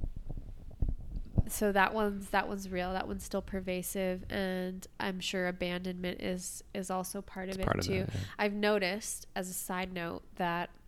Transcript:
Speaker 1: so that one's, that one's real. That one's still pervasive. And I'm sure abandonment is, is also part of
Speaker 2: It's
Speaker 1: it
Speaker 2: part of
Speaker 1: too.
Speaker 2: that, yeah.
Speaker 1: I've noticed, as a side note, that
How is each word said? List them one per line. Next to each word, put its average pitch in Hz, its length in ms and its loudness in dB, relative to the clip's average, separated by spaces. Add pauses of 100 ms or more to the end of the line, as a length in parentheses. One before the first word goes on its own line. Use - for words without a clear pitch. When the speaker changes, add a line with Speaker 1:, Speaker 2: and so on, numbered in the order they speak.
(1500)
Speaker 1:
so 208 240 2
that 196 220 6
one's, 202 360 2
that 196 180 4
one's 196 200 -4
real. 185 240 0
That 185 160 0
one's 202 160 -4
still 196 180 0
pervasive. 185 880 0
And 185 560 0 (120)
I'm 185 220 -2
sure 180 280 0
abandonment 180 720 -2
is, 180 420 -2 (120)
is 190 160 -4
also 185 320 -2
part 185 260 -8
of 190 80 -2
Speaker 2:
It's - 20 -2
Speaker 1:
it 190 60 0
Speaker 2:
part - 140 4
of - 80 0
Speaker 1:
too. 190 180 2
Speaker 2:
that, - 100 -2
yeah. - 60 -2 (180)
Speaker 1:
I've 208 140 2
noticed, 208 840 2
as 185 160 -2
a - 40 -6
side 185 380 -2
note, 175 300 -4 (140)
that 175 340 0 (180)